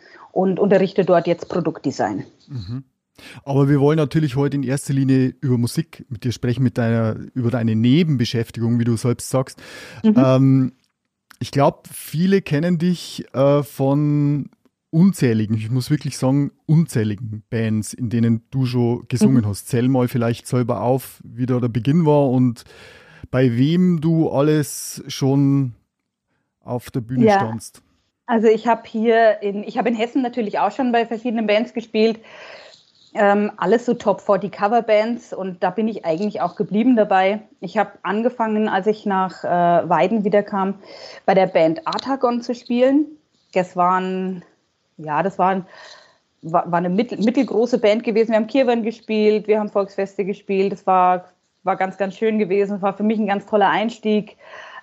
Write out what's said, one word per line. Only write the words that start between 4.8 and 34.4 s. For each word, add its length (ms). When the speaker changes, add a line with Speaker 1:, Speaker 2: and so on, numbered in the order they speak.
Speaker 2:
Linie 460
über 180
Musik 520
mit 160
dir 80
sprechen, 280
mit 160
deiner, 380
über 180
deine 240
Nebenbeschäftigung, 1040
wie 60
du 120
selbst 320
sagst. 320
Speaker 1:
Mhm. 140
Speaker 2:
Ähm, 560
ich 120
glaub, 360
viele 540
kennen 380
dich, 540
äh, 300
von 840
unzähligen, 640
ich 140
muss 220
wirklich 260
sagen, 340
unzähligen 840
Bands, 420
in 160
denen 400
du 160
schon 420
gesungen 360
Speaker 1:
Mhm. 40
Speaker 2:
hast. 200
Zähl 200
mal 200
vielleicht 400
selber 340
auf, 420
wie 220
da 140
der 80
Beginn 400
war 220
und 340
bei 260
wem 460
du 300
alles 760
schon 680
auf 260
der 120
Bühne 240
Speaker 1:
Ja. 100
Speaker 2:
standst. 480
Speaker 1:
Also 220
ich 200
hab 200
hier 560
in, 200
ich 140
hab 80
in 80
Hessen 300
natürlich 340
auch 140
schon 200
bei 140
verschiedenen 400
Bands 300
gespielt. 440
Ähm, 440
alles 280
so 80
Top 280
forty 280